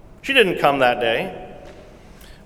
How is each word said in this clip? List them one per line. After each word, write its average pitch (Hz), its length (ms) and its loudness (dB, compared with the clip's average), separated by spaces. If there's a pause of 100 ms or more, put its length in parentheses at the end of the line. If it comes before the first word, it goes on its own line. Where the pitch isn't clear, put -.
(220)
She 277 120 -4
didn't 202 260 2
come 139 200 2
that 123 200 2
day. 123 420 -2 (1040)